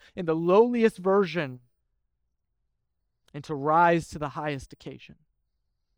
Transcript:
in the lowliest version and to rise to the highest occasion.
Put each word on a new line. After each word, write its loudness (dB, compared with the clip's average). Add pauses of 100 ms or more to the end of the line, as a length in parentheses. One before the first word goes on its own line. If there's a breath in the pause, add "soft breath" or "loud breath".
(140 soft breath)
in -8
the 0
lowliest 2
version -2 (1700)
and -12
to -8
rise 2
to -14
the -8
highest -10
occasion. -20 (800)